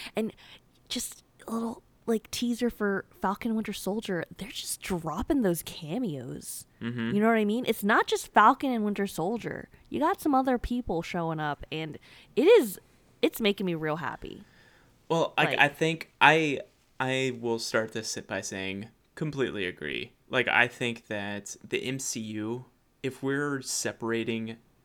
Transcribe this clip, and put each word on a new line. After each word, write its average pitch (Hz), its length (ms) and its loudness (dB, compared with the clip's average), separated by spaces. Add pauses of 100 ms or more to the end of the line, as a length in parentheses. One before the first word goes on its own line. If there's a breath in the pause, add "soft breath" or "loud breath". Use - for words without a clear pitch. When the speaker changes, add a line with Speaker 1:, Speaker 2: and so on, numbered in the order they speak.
(160 loud breath)
Speaker 1:
and 220 180 -4 (560 soft breath)
just - 340 -10 (240)
a - 40 -10
little, 226 320 -6 (220)
like, 226 260 -2
teaser 240 380 0
for 202 360 -2 (160)
Falcon 202 300 -2
and 220 40 -2
Winter 214 180 -4
Soldier. 190 500 -4 (140)
They're - 120 -10
just - 320 -8
dropping 180 600 -2
those 175 220 2
cameos. 147 1040 -8 (160)
Speaker 2:
Mm-hmm. 117 340 -4
Speaker 1:
You 202 60 4
know 214 60 6
what 226 100 4
I 214 80 2
mean? 220 220 0
It's - 160 0
not 240 240 4
just - 260 -4
Falcon 262 380 6
and 226 140 0
Winter 202 220 -2
Soldier. 190 600 -6 (200 soft breath)
You - 100 -4
got 339 220 0
some 302 140 2
other 262 220 4
people 226 440 -2
showing 165 380 -4
up, 151 320 -4
and 156 260 -8 (380 soft breath)
it 202 80 4
is, 330 360 8 (420)
it's - 200 2
making 202 240 2
me 175 100 0
real 156 220 -2
happy. - 460 -10 (640 soft breath)
Speaker 2:
Well, 165 280 2
I, 147 80 6
Speaker 1:
Like 151 140 0
Speaker 2:
I 143 80 8
think 143 440 -2 (100)
I, 151 400 6 (380)
I 131 400 0
will 117 200 -2
start 110 340 -2
this - 240 -6 (100)
by 98 140 -4
saying 95 460 -6 (280)
completely 123 500 -2
agree. 73 460 -6 (180)
Like, 127 180 0
I 120 200 6
think 120 400 -6
that 101 480 -6 (120)
the - 160 -2
M 131 160 -6
C - 200 -6
U, 110 460 -8 (380)
if 131 180 -6
we're 139 400 -2
separating 113 960 -4 (280)